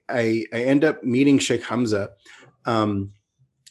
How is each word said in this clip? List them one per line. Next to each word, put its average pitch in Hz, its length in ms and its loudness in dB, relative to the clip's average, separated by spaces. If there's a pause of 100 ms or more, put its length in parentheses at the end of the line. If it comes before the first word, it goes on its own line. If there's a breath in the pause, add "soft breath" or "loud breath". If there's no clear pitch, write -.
(100)
I, 113 420 0
I 117 120 -4
end 143 200 2
up 151 180 -2
meeting 131 360 4
Sheikh 120 260 -2
Hamza, 107 460 -2 (560 loud breath)
um, 104 460 -2 (580)